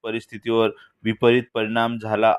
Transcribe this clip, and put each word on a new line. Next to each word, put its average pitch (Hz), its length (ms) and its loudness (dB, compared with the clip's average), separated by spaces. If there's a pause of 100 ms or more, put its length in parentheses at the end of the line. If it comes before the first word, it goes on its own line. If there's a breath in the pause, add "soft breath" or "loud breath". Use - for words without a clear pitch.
परिस्थितीवर 113 680 -2 (340 soft breath)
विपरीत 120 380 2 (120)
परिणाम 117 440 -2
झाला 107 400 2